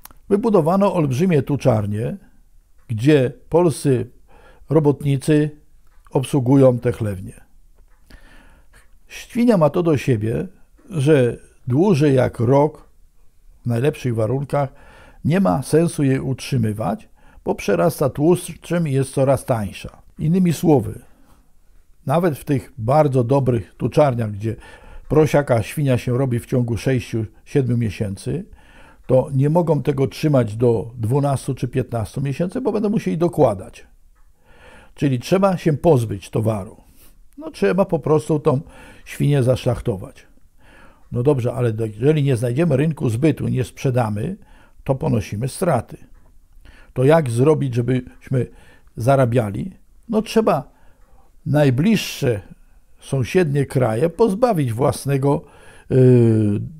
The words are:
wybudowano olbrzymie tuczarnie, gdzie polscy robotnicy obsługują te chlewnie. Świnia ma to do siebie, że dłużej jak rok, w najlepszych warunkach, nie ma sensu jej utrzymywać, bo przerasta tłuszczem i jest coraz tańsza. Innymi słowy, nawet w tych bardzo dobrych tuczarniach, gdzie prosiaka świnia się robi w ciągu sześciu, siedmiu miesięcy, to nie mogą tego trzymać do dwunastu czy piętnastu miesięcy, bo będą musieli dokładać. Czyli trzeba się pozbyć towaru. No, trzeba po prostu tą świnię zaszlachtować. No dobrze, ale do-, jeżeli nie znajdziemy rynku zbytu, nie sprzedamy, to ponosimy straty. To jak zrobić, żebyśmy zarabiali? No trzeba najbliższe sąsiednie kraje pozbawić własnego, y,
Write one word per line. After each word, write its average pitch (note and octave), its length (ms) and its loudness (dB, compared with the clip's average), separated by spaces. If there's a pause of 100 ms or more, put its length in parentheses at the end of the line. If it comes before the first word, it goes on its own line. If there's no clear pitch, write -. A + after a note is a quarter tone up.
(280)
wybudowano G3 680 2
olbrzymie D#3 480 2
tuczarnie, A#2 760 -2 (720)
gdzie B2+ 440 2 (160)
polscy C#3+ 640 0 (600)
robotnicy D3 920 0 (480)
obsługują C3 680 4
te A#2+ 140 -2
chlewnie. G2+ 480 -8 (1700)
Świnia A#3+ 480 0
ma D3+ 140 4
to F3 120 0
do E3 140 2
siebie, B2 500 -2 (440)
że C#3 460 2 (300)
dłużej D3 480 2
jak A#2+ 260 0
rok, C#3 480 2 (720)
w - 40 -8
najlepszych A#2+ 480 -2
warunkach, C3+ 580 -4 (520)
nie F3 160 2
ma F3 220 0
sensu E3 400 0
jej C3+ 180 2
utrzymywać, A#2+ 880 -4 (360)
bo G#3 100 -2
przerasta E3+ 560 0
tłuszczem E3+ 800 -2
i C3+ 40 -4
jest C3+ 220 -2
coraz C3+ 300 0
tańsza. - 580 -6 (160)
Innymi E3+ 340 2
słowy, B2 480 2 (1040)
nawet D#3+ 320 0
w - 60 -20
tych - 340 -2
bardzo C3 460 2
dobrych B2 500 0
tuczarniach, A#2+ 580 0
gdzie G#2 240 -6 (520)
prosiaka C#3 540 2
świnia C3+ 360 -2
się B2 200 -4
robi B2 200 -2
w - 80 -12
ciągu A#2 300 -2
sześciu, A#2 480 -4 (200)
siedmiu A#2+ 320 0
miesięcy, A2+ 680 -6 (600)
to B2+ 280 2
nie C#3 160 2
mogą D#3+ 320 0
tego C3+ 240 -2
trzymać B2 500 0
do A#2 380 0
dwunastu C3+ 600 -2
czy B2+ 140 -6
piętnastu A#2+ 520 -6
miesięcy, E3+ 400 -4
bo A#3 120 -2
będą G#3 180 -2
musieli F#3 280 -2
dokładać. C#3 680 0 (1080)
Czyli C3+ 240 -2
trzeba F#3+ 380 0
się D#3+ 160 0
pozbyć A#2+ 580 0
towaru. G#2+ 460 -4 (640)
No, D#4 120 -14
trzeba G3 340 0
po E3+ 140 -2
prostu D3+ 400 0
tą C#3+ 220 0 (440)
świnię C#3+ 380 0
zaszlachtować. A#2 840 -4 (840)
No A#2+ 100 -4
dobrze, B2 300 0
ale A#2+ 200 -2
do-, A2 140 -4
jeżeli C3+ 360 0
nie C#3 140 2
znajdziemy B2+ 400 0
rynku D3 320 -2
zbytu, A#2 400 0
nie B2 160 -2
sprzedamy, A#2+ 720 -4 (480)
to C3+ 100 -2
ponosimy C3 540 -4
straty. C3 480 -4 (960)
To B2+ 120 0
jak D3+ 260 4
zrobić, C3 440 2
żebyśmy B2+ 720 -4 (500)
zarabiali? B2 760 0 (360)
No A3 140 -2
trzeba G#3+ 460 0 (800)
najbliższe C#3 920 0 (600)
sąsiednie C#3 640 0
kraje B2+ 440 0
pozbawić G3 640 0
własnego, C#3 720 -2 (460)
y, A2+ 720 4 (180)